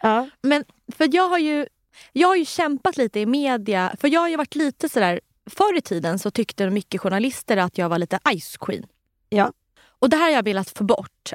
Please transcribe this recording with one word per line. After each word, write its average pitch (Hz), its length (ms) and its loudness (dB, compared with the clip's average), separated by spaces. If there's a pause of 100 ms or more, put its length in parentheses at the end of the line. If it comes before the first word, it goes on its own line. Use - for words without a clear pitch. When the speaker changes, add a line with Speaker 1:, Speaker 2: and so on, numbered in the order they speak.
Speaker 1:
Ja. 226 280 2 (120)
Speaker 2:
Men 285 220 2 (340)
för 311 180 2
jag 359 140 4
har 359 80 0
ju, 302 280 0 (480)
jag 330 140 4
har 381 80 4
ju 339 100 0
kämpat 320 520 -2
lite 226 220 -2
i 214 60 -2
media, 214 760 0
för - 80 2
jag 320 140 2
har 339 80 0
ju 320 80 -4
varit 302 180 -4
lite 294 340 -2
så - 100 0
där... 180 200 2 (260)
Förr 392 320 0
i 285 40 -2
tiden 170 380 -2
så 202 120 -4
tyckte 202 380 -2
mycket 190 320 -4
journalister 208 560 -2
att 185 200 -2
jag 175 120 0
var 170 100 0
lite 175 200 -4 (200)
ice - 180 -16
queen. - 280 -8 (440)
Speaker 1:
Ja. 202 220 2 (480)
Speaker 2:
Och 254 100 4
det 311 80 8
här 320 60 2
har 330 80 4
jag 254 120 2
velat 190 260 -4
få - 140 -6
bort, - 520 -4